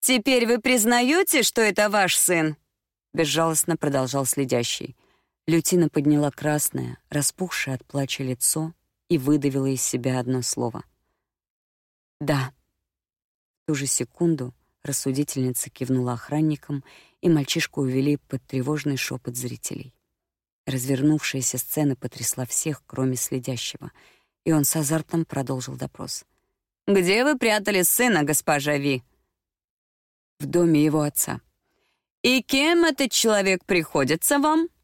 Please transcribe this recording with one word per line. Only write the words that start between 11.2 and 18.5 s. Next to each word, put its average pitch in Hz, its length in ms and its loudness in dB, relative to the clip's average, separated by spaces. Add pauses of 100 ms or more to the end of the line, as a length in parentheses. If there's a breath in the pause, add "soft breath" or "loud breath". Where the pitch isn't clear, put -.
"Да". 139 320 -2 (1080)
В - 40 -18
ту 156 80 -2
же 139 120 -4
секунду 131 680 -2 (300)
рассудительница 135 840 -4
кивнула 127 420 -2
охранникам, 147 720 -4 (360 soft breath)
и - 80 0
мальчишку 156 520 0
увели 135 360 0
под - 300 -8
тревожный 139 500 -4